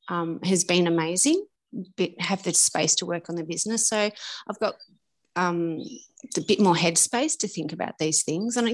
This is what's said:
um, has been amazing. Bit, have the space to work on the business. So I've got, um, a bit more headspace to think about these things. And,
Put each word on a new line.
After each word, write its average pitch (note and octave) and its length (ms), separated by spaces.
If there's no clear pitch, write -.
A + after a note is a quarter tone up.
um, E3+ 340
has F3+ 220
been F3 220
amazing. F3+ 580
Bit, F3+ 240
have F#3 220
the F3 100
space - 440
to F#3 100
work E3+ 220
on E3+ 80
the E3 80
business. G#3+ 440
So A3 80
I've G#3 120
got, G#3 140
um, E3+ 440
a F#3 40
bit - 200
more F#3 140
headspace F3 640
to G#3+ 100
think D#3 240
about F3 260
these D#3 240
things. G#3 340
And, A#3 180